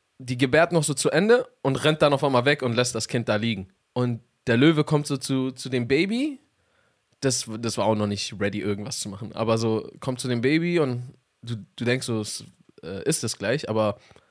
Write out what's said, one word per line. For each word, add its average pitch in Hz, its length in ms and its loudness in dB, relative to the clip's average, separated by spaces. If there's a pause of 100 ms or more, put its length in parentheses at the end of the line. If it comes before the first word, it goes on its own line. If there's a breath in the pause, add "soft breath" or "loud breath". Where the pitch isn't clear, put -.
(180)
die 127 180 -6
gebärt 139 360 4
noch 165 120 4
so 147 120 -2
zu - 160 0
Ende 220 360 4 (140)
und 135 220 0
rennt 156 180 4
dann 147 100 6
auf 139 120 2
einmal 127 220 2
weg 147 180 2
und 120 120 0
lässt 120 200 0
das 113 120 -4
Kind 120 220 -2
da 107 60 2
liegen. 104 320 -2 (260)
Und 123 280 -2 (260)
der 117 100 4
Löwe 151 260 6
kommt 147 220 0
so 139 120 -4
zu, 131 340 -2
zu 127 180 -12
dem 123 180 -2
Baby, 226 520 0 (800)
das, 131 260 -2 (140)
das 117 180 -4
war 104 80 0
auch 110 80 4
noch 107 140 0
nicht 101 340 -6
ready, 101 200 -2
irgendwas 104 380 -4
zu 107 100 -8
machen, 98 240 -12
aber 113 260 0
so 110 280 -2 (120)
kommt 127 220 -6
zu 131 60 -6
dem 120 140 -2
Baby 165 380 2
und 127 340 -4 (300)
du, 120 120 -8 (200)
du - 100 -6
denkst 127 220 0
so, 113 140 -2
es, - 240 -10 (360)
äh, 90 260 -10
ist - 160 0
es 113 140 -4
gleich, 113 320 -2
aber 107 300 0 (320 soft breath)